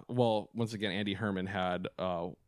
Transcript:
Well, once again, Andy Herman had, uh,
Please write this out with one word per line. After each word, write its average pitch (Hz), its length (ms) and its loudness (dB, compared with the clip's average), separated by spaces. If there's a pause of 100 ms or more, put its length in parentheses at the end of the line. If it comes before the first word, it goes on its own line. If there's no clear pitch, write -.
Well, 117 460 2
once 113 180 0
again, 104 200 -2
Andy 101 220 0
Herman 98 320 0
had, 92 420 0 (100)
uh, 87 300 -2 (200)